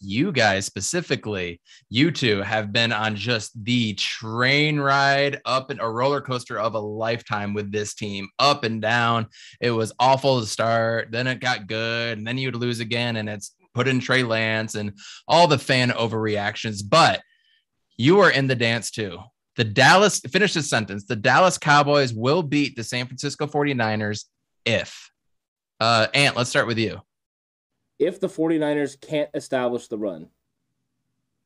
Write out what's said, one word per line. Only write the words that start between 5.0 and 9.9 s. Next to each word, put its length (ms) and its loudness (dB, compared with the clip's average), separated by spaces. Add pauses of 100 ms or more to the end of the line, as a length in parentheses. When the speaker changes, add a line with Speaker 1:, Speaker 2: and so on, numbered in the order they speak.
Speaker 1:
up 240 -2
and 100 -8
a 80 -2
roller 320 0
coaster 400 -8
of 160 -2
a 40 -2
lifetime 760 -4
with 180 -6
this 240 -6
team, 320 -8 (120)
up 260 2
and 160 -2
down. 460 0 (340)
It 100 0
was 260 -2